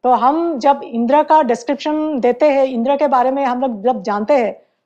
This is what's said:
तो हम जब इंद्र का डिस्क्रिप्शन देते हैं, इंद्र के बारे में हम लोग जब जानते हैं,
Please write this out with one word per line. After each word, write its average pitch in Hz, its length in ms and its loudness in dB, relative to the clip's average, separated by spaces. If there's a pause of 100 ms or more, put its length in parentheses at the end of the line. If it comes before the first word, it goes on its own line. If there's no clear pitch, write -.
तो 254 100 2
हम 294 460 0
जब 277 260 2
इंद्र 240 380 0
का 311 200 4
डिस्क्रिप्शन 294 760 -4
देते 247 300 2
हैं, 269 140 2
इंद्र 262 320 -2
के 294 120 0
बारे 254 220 2
में 277 140 -2
हम 247 160 -2
लोग 233 220 -4
जब 226 200 -2
जानते 208 320 -2
हैं, 233 280 -2 (240)